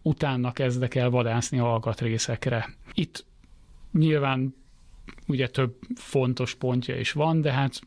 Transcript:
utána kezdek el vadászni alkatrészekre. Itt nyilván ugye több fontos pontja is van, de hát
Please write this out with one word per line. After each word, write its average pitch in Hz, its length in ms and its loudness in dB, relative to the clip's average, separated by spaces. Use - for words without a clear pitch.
utána 131 500 0
kezdek 123 440 -2
el 123 140 2
vadászni 120 500 0
alkatrészekre. 113 1080 0
Itt - 320 -4
nyilván 139 640 2
ugye 131 200 2
több 127 280 0
fontos 127 600 0
pontja 127 440 -2
is 123 120 -2
van, 160 300 2
de 147 100 2
hát 135 360 0